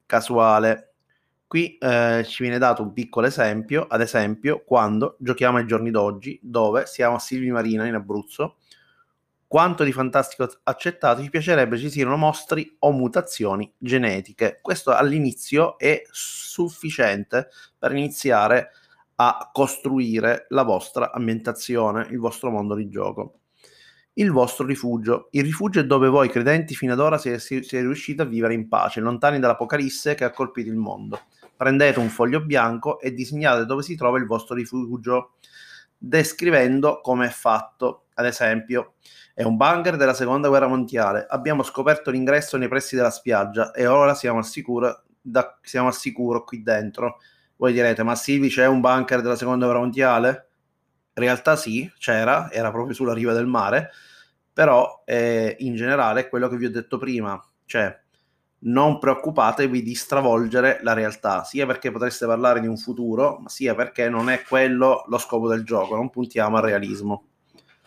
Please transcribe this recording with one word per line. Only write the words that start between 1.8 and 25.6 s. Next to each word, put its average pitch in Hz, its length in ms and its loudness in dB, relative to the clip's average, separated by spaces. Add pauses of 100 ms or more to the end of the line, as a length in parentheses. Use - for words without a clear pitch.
ci - 160 -8
viene 123 140 -2
dato 120 260 2
un 101 80 -8
piccolo 117 340 -2
esempio, 117 640 -2
ad 113 140 0
esempio, 117 640 -2
quando 110 520 2
giochiamo 123 400 0
ai 120 80 0
giorni 113 260 0
d'oggi, 104 520 -2
dove 117 440 0
siamo 120 280 0
a 120 40 -4
Silvi 127 320 -6
Marina 113 360 -2
in 117 80 -4
Abruzzo, 104 600 -6 (920)
quanto 160 380 4
di 135 80 0
fantastico 131 720 -2
accettato 135 600 0
ci 143 60 -12
piacerebbe 151 480 2
ci 143 120 -6
siano 139 280 0
mostri 156 640 -2
o 147 120 4
mutazioni 117 840 -2
genetiche. 113 840 -2
Questo 170 300 -2
all'inizio 143 880 0
è 143 320 0
sufficiente 131 1400 -4 (320)
per 127 140 -2
iniziare 123 800 2 (440)
a - 380 0
costruire 123 960 -2
la 131 140 2
vostra 113 500 -2
ambientazione, 113 1000 -2
il 123 80 -8
vostro 117 320 -6
mondo 104 240 -4
di 104 140 -6
gioco. 101 480 -8 (800)
Il 202 140 2
vostro 127 380 2
rifugio. 120 640 -2
Il 143 100 0
rifugio 185 380 0